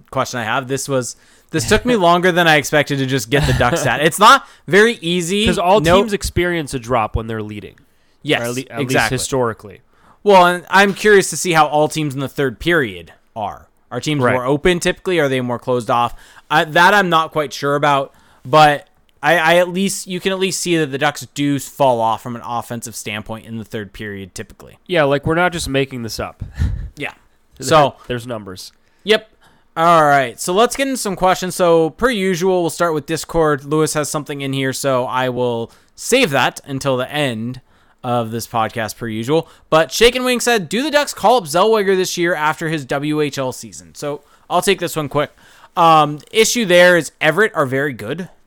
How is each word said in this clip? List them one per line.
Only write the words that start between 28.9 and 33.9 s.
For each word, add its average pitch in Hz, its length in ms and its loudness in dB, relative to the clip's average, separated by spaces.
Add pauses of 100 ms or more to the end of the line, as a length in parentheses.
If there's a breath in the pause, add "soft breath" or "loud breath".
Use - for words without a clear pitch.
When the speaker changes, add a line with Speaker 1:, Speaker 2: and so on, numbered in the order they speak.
Speaker 1:
Yep. 214 240 0 (480 soft breath)
All 165 260 6
right. 139 360 2
So 180 140 -4
let's 233 220 2
get 269 120 -2
into 262 100 -4
some 196 180 -6
questions. 180 400 0
So 165 360 4
per 247 180 0
usual, 190 520 0
we'll 165 80 0
start 170 240 -2
with 147 140 -4
Discord. 151 580 -2
Lewis 151 280 0